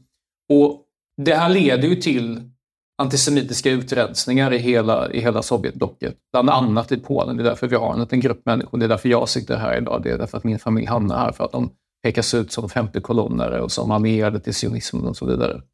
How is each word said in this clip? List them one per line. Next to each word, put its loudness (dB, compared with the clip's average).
Och 6
det 2
här 2
leder 4
ju 2
till -2
antisemitiska 0
utrensningar 0
i 2
hela, 2
i -2
hela 0
Sovjetblocket, -4
bland 4
annat 2
i 0
Polen. -2
Det -2
är 2
därför 0
vi 2
har 0
en -2
liten 0
grupp 0
människor. 0
Det 2
är 4
därför 2
jag 4
sitter -2
här 0
idag. -2
Det -2
är 0
därför -6
att -6
min 0
familj -2
hamnar 0
här, 0
för -6
att -4
de -4
pekas 0
ut -2
som -6
femte -4
kolonnare -2
och -4
som -2
allierade 0
till -6
sionismen -4
och -4
så -8
vidare. -2